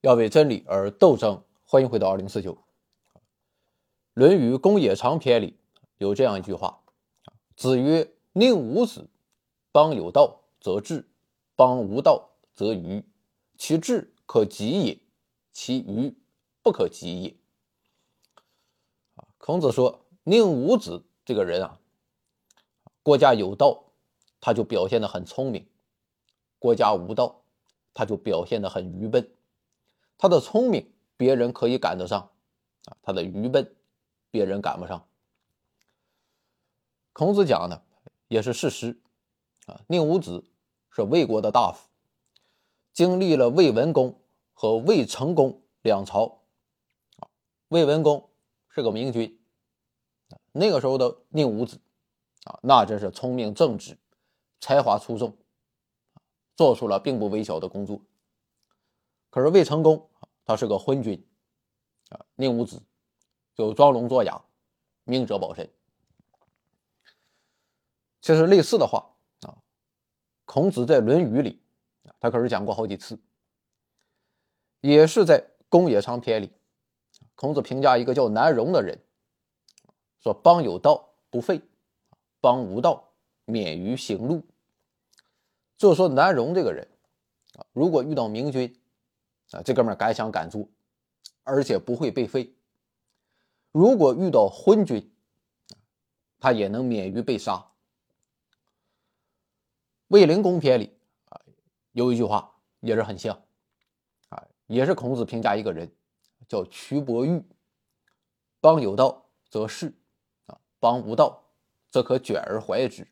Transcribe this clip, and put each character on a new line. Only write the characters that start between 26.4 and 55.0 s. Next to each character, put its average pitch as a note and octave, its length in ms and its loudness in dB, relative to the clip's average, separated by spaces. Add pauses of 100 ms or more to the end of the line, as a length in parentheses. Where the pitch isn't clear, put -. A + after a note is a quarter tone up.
国 A#2 160 2
家 G#2+ 180 2
无 F2+ 180 -8
道， A#2+ 300 -4 (500)
他 - 120 -6
就 G2+ 120 -6
表 F2+ 300 -4
现 A2 160 -6
得 F#2+ 80 -6
很 F#2 300 -10
愚 A2 80 -8
笨。 B2 240 -2 (840)
他 G3 120 2
的 E3 100 4
聪 A#3+ 300 -2
明 D#3 240 -4 (240)
别 B2+ 160 2
人 A#2+ 180 -2
可 A#2+ 160 -2
以 B2 80 0
赶 F#2 220 -4
得 F2+ 80 -8
上， G2 240 -6 (560)
啊， - 160 -20
他 - 100 -8
的 F#2 100 -4
愚 G2 280 -8
笨 C#3 260 -2 (540)
别 G#2 160 -2
人 G2 160 -6
赶 F2 180 -8
不 F2+ 60 -14
上。 F2+ 200 -14 (2000)
孔 F#3 220 -2
子 G3+ 100 2
讲 F2+ 240 0
的 F2 160 -14 (420)
也 A2+ 140 0
是 A2+ 140 -6
事 D3+ 160 -4
实， A#2 280 -12 (680)
啊， - 120 -20 (100)
宁 E3 200 -2
武 F3 100 0
子 F2+ 240 -10 (460)
是 - 140 -6
魏 C#3+ 240 0
国 G#2+ 160 -2
的 G#2+ 80 -2
大 G#2 200 2
夫， - 200 -20 (1040)
经 F3+ 260 2
历 F3 160 2
了 B2 140 4
魏 D#3 200 4
文 B2 220 0
公 B2+ 260 0 (360)
和 A2+ 240 -2
魏 D3+ 260 2
成 C#3 300 -6
公 C#3 280 0 (200)
两 G2+ 200 0
朝。 G2+ 380 -4 (800)
啊， - 100 -20 (400)
魏 E3 160 2
文 D3 180 0
公 D3 280 0 (400)
是 - 120 -8
个 A#2 80 -2
明 A#2 220 -6
君， A2+ 260 -8 (1120)
那 F#3+ 180 0
个 D3 100 0
时 C#3+ 60 -6
候 C3+ 100 0
的 B2+ 180 0 (140)
宁 D3+ 180 -2
武 A#2 200 -4
子， - 120 -20 (640)
啊， - 180 -20
那 A#2+ 240 6
真 G#2 120 -6
是 G2 120 -6
聪 B2+ 240 -8
明 A2+ 180 -6
正 A#2+ 240 0
直， - 220 -16 (640)
才 C#3 200 2
华 G#2+ 180 0
出 A2+ 200 -10